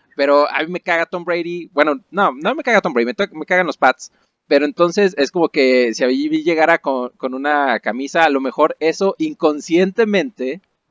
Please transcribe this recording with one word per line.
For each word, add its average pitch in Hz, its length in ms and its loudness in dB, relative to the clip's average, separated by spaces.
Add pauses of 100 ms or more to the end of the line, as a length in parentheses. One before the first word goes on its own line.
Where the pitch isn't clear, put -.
<laughs> - 160 -20
pero 143 340 2
a 147 140 -2
mí 175 80 -8
me 180 80 -6
caga 170 260 -2
Tom 175 180 -8
Brady, 175 480 -6
bueno, 147 280 2 (100)
no, 175 220 0
no 175 240 -4
me 320 80 -10
caga 220 160 4
Tom 170 120 -4
Brady, 120 140 2
me 123 80 -4
to-, 202 180 -4
me 151 140 -10
cagan 180 220 0
los 131 80 -6
Pats, - 340 0 (380)
pero 143 160 4
entonces 175 520 0
es 139 140 0
como 165 180 0
que 127 460 2
si - 80 -4
a 123 60 2
mí 139 200 -2 (140)
llegara 160 360 2
con, 127 320 -6
con 131 240 -8
una 139 440 0
camisa, 135 460 -2
a 156 60 4
lo 139 100 0
mejor 143 400 0
eso 165 380 0
inconscientemente 160 1400 -2 (300)